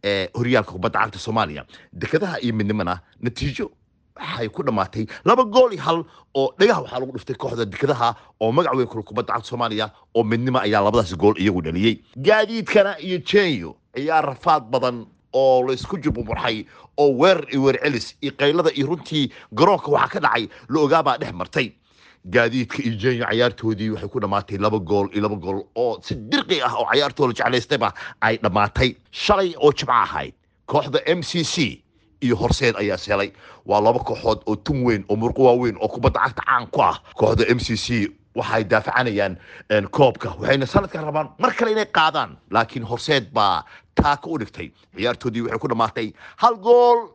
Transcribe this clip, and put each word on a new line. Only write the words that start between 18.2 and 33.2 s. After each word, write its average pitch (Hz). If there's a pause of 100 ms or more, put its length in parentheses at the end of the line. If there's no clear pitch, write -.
iyo 139
qaylada 151
iyo 139
runtii 151 (240)
garoonka 180
waxa 139
ka 196
dhacay 120 (200)
la 156
ogaabaa 143
dhex 113
martay. 98 (540)
Gaadiidka 117
iyo 113
Chenyo 120
ciyaartoodii 110
waxay 104
ku 127
dhamaatay 98
laba 104
gool 98
iyo 101
laba 104
gool 95 (120)
oo 117
si -
dirqi 143
ah 123
oo 117
ciyaartooda 135
jeclaystayba 120 (280)
ay 113
dhamaatay. 104 (160)
Shalay 190
oo 147
Jimco 135
ahayd, 90 (320)
kooxda 135
M 170
C 165
C 127 (400)
iyo 123
Horseed 113
ayaa 101
is -
helay. 101 (320)